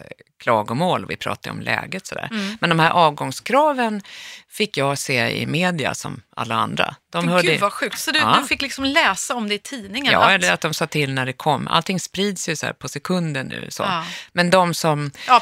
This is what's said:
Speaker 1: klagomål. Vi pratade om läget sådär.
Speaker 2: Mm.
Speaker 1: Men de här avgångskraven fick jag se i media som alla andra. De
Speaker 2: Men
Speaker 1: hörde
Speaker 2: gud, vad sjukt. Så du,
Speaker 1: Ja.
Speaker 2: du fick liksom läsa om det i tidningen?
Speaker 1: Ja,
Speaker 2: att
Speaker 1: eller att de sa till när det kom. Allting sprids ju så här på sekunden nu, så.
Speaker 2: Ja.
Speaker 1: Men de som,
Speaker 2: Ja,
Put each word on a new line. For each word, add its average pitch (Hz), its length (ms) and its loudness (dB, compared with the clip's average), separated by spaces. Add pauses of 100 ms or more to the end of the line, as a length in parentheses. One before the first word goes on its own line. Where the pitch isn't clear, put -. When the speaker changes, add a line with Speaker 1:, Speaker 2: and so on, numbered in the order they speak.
(400)
Speaker 1:
klagomål. 117 680 0
Vi 80 100 -6
pratade - 380 -6
om 107 60 -10
läget 117 460 -4
sådär. - 240 -8
Speaker 2:
Mm. 214 300 -6
Speaker 1:
Men 165 80 2
de 165 100 4
här 160 120 6
avgångskraven 214 1120 2 (480)
fick - 280 -2
jag 139 200 0
se 120 320 0 (120)
i 120 40 -2
media 147 500 0
som - 260 -10 (140)
alla 113 200 -4
andra. - 400 -2 (160)
De 175 140 -2
Speaker 2:
Men 170 80 2
Speaker 1:
hörde 180 140 4
Speaker 2:
gud, 156 120 2
vad 202 140 0
sjukt. - 260 -4
Så - 120 -4
du, 311 80 2
Speaker 1:
Ja. 180 220 4
Speaker 2:
du 277 60 -8
fick - 140 -2
liksom 269 240 -6
läsa 269 500 0
om 220 140 -4
det 208 60 -2
i 208 40 -6
tidningen? 220 540 -4
Speaker 1:
Ja, - 120 6
Speaker 2:
att 180 60 6
Speaker 1:
eller 180 220 4
att 170 80 -2
de 156 120 0
sa 165 140 -2
till 143 260 0
när 131 120 0
det 127 80 -4
kom. 135 340 -2
Allting 170 320 0
sprids 190 500 -4
ju 160 60 -2
så - 100 -6
här 117 80 -4
på - 160 -14
sekunden 151 580 -2
nu, - 220 -10
så. - 140 -6
Speaker 2:
Ja. 170 220 -2 (260)
Speaker 1:
Men 175 180 2
de 175 240 6
som, 147 380 0 (160)
Speaker 2:
Ja, 254 140 8